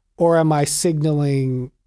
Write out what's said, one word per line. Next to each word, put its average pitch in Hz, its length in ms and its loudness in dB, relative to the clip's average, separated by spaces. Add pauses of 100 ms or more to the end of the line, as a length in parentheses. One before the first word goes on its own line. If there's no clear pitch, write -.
(160)
or 170 200 2
am 160 160 2
I 147 120 2
signaling 143 1080 -2 (160)